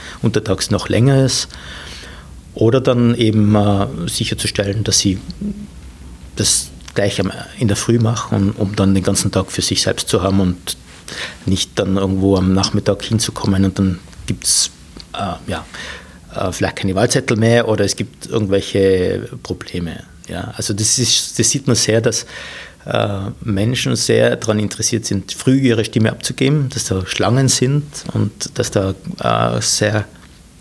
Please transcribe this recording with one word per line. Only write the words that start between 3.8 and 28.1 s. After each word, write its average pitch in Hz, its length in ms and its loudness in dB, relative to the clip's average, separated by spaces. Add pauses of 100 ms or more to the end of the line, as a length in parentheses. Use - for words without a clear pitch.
sicherzustellen, 104 760 -2
dass - 160 2
sie 98 180 2 (1160)
das - 320 0 (280)
gleich 101 260 0
am, 95 100 -2 (280)
in 113 100 2
der 101 80 2
Früh 117 220 2
machen, 110 580 2
um 104 180 -2
dann 98 180 4
den 95 100 2
ganzen 98 280 0
Tag 92 220 -2
für - 80 -2
sich - 220 0
selbst - 260 -2
zu 98 120 2
haben 98 200 4
und 90 340 -2 (680)
nicht - 340 0
dann 95 160 0
irgendwo 95 400 2
am 92 180 4
Nachmittag 98 500 0
hinzukommen 101 600 0
und 95 160 0
dann 92 200 0 (260)
gibt's, - 460 -2 (420)
äh, 95 380 -6
ja, 85 140 -6 (680)
äh, 98 200 -2
vielleicht - 240 -2
keine 95 180 -2
Wahlzettel 120 420 2
mehr 113 300 4
oder 104 160 2
es 98 140 0
gibt - 300 -10
irgendwelche 95 1000 2 (160)
Probleme. 87 600 -8 (260)
Ja, 90 260 -8
also 107 180 -4
das 104 240 0
ist, - 400 0
das - 120 2
sieht 135 180 -2
man 123 80 4
sehr, 110 240 2
dass, 113 260 0 (600)
äh, 104 320 0 (240)
Menschen 113 560 0
sehr 120 400 2
daran 107 220 0
interessiert 107 460 -2
sind, - 280 -4
früh 131 260 2
ihre 113 240 4
Stimme 110 280 2
abzugeben, 131 640 0
dass - 120 -4
da 95 200 -2
Schlangen 123 440 2
sind 139 340 2 (300)